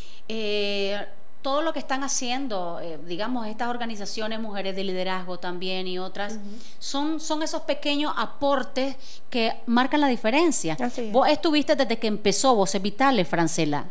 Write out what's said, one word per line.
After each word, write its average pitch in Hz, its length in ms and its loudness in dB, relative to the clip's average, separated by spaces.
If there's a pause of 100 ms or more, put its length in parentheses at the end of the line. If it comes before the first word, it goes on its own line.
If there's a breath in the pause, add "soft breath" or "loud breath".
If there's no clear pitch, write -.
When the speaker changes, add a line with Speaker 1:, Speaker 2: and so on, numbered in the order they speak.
(280 soft breath)
Speaker 1:
Eh, 202 680 0 (440)
todo 277 200 0
lo 320 100 0
que 302 60 -2
están 269 260 -2
haciendo, 240 800 -2
eh, 165 240 -6
digamos, 214 400 -2
estas 214 220 -2
organizaciones, 220 720 -4
Mujeres 196 360 -2
de 190 80 -2
Liderazgo 185 540 -2
también 185 480 -4
y 180 120 -2
otras, 196 360 -4
Speaker 2:
Ujú. 208 80 -4 (360 loud breath)
Speaker 1:
son, 302 420 -2
son 311 220 -2
esos 311 200 -2
pequeños 294 540 -2
aportes 262 800 0 (340 loud breath)
que 226 240 2 (120)
marcan 262 360 4
la 277 60 4
diferencia. 240 720 2
Speaker 2:
Así 247 280 -2
es. 208 60 -4
Speaker 1:
Vos 247 160 6
estuviste 302 480 4
desde 226 220 2
que 233 100 0
empezó 214 460 4
Voces 196 280 2
Vitales, 208 440 4
Francela. 156 640 2